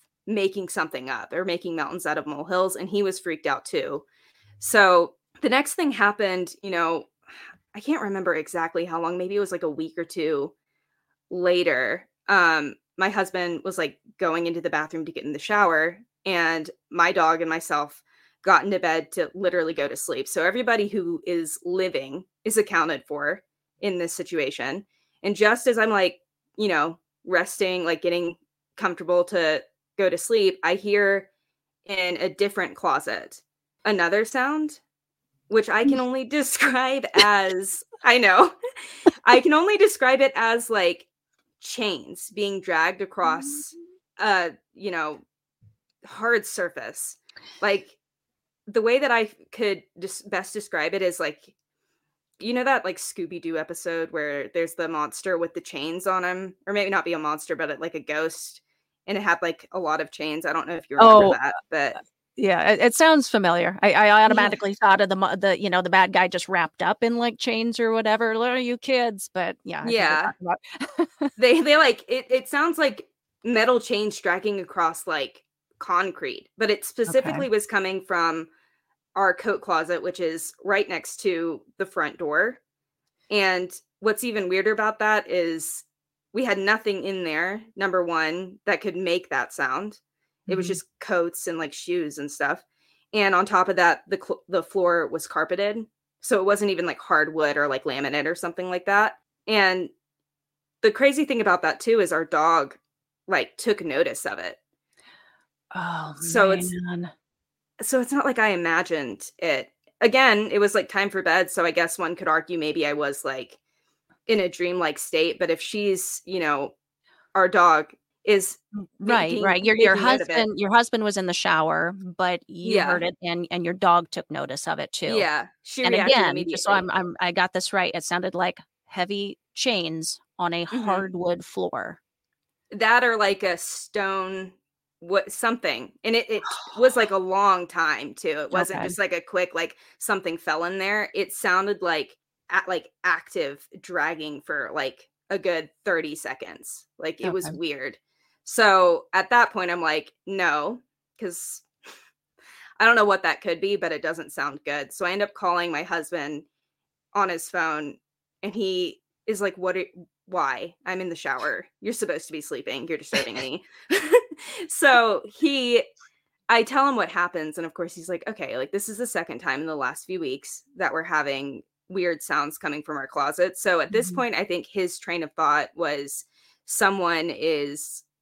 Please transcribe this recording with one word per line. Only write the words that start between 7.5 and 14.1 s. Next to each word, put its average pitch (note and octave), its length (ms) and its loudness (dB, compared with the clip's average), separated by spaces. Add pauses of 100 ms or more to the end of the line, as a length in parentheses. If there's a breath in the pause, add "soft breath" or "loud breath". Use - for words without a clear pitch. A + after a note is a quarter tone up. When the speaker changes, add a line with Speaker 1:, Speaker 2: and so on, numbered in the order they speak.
Speaker 1:
I G#3+ 40 -14
can't D4+ 220 -2
remember F#3+ 340 -2
exactly E3 500 -4
how E3+ 160 -6
long, F3 160 -4
maybe F#3 180 -4
it G3+ 40 2
was, G3 120 -4
like, F3 120 -6
a D#3+ 60 -2
week D#3+ 280 -8
or E3+ 80 -4
two D#3 480 -4 (760)
later. F3 800 0 (200)
Um, D#3+ 480 2 (220)
my F#3+ 120 0
husband F#3 540 -4
was, F#3 140 -6
like, D#3 220 -4 (180)